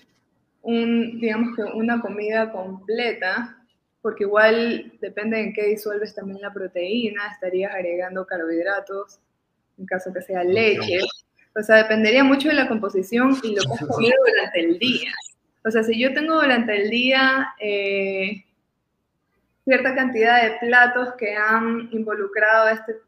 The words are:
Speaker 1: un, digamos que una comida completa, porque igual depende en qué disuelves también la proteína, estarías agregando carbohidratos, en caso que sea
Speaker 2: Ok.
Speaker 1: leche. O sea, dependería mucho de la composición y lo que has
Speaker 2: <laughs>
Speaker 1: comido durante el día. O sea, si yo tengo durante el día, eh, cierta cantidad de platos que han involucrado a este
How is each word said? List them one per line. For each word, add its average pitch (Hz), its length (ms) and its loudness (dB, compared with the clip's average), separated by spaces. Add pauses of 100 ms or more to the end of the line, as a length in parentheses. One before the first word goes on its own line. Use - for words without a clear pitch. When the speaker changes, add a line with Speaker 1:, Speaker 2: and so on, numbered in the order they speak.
(640)
Speaker 1:
un, 233 580 0
digamos 226 360 -2
que 214 60 -4
una 226 380 -2
comida 214 520 -2
completa, 208 1040 -6 (440)
porque 214 240 -4
igual 220 760 2
depende 214 400 -6
en 196 120 -6
qué 208 140 -2
disuelves 208 480 -4
también 196 260 -12
la 202 120 -10
proteína, 202 800 -6
estarías 185 420 -4
agregando 185 520 -6
carbohidratos, 190 920 -6 (560)
en 190 100 -16
caso 185 260 -6
que 185 100 -8
sea 185 200 -6
Speaker 2:
Ok. 180 60 0
Speaker 1:
leche. 202 500 2 (580)
O 214 60 -4
sea, 220 140 6
dependería 220 460 4
mucho 269 260 4
de 302 60 2
la 262 140 2
composición 233 760 0
y 220 140 -2
lo 196 60 0
que 131 100 -2
has - 140 -6
Speaker 2:
<laughs> - 20 -8
Speaker 1:
comido 240 280 4 (100)
durante 196 340 2
el 170 180 0
día. - 340 -2 (520)
O 226 60 -2
sea, 220 120 2
si 220 160 0
yo 262 160 2
tengo 311 260 -2
durante 233 400 2
el 208 100 0
día, 262 680 2
eh, 196 840 -4 (1200)
cierta 254 300 2
cantidad 240 480 4
de 220 140 0 (100)
platos 247 520 4
que 208 160 -4
han 226 580 0
involucrado 214 760 2
a 220 40 2
este 220 220 -8 (140)